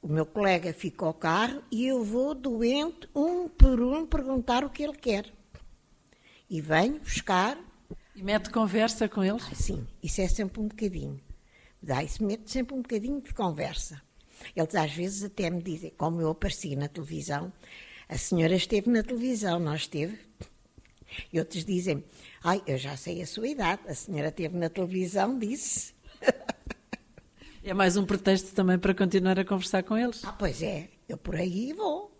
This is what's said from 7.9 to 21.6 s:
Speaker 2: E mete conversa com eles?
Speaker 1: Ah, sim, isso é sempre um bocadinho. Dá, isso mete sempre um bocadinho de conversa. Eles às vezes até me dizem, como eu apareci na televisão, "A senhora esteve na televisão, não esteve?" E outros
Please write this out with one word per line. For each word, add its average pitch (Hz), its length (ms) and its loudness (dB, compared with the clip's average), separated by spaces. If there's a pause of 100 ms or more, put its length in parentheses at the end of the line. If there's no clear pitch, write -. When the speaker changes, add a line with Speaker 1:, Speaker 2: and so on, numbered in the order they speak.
Speaker 2:
E 196 80 -14
mete 208 260 0
conversa 220 600 2
com 208 120 -2
eles? 208 300 2
Speaker 1:
Ah, - 40 -12
sim, - 300 0 (160)
isso - 200 -2
é 185 80 2
sempre 214 320 2
um 214 80 -2
bocadinho. 156 500 -4 (680)
Dá, 139 160 0
isso 160 220 -4
mete 214 260 -4
sempre 262 260 -2
um 262 60 -4
bocadinho 240 380 -2
de - 140 -10
conversa. 156 680 -4 (540)
Eles 160 180 0
às 156 200 0
vezes 190 280 -4
até 196 280 -4
me 175 120 -4
dizem, 165 360 -8
como 165 240 -2
eu 156 80 2
apareci 160 480 -4
na 143 100 -2
televisão, 156 640 -6 (560)
"A 156 100 -6
senhora 165 380 4
esteve 202 340 2
na 226 140 4
televisão, 226 560 0
não 156 160 0
esteve?" 160 420 -4 (1160)
E 170 40 0
outros 160 280 -4